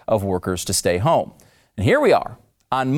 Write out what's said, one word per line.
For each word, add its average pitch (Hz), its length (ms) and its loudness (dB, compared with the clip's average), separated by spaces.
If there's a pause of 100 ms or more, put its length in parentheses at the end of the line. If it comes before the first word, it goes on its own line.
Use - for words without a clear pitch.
of 107 160 0
workers 92 420 -4
to - 80 -4
stay 90 260 0
home. 135 320 0 (460)
And 95 80 -2
here 240 140 4
we 233 140 4
are - 240 -2 (340)
on 131 260 0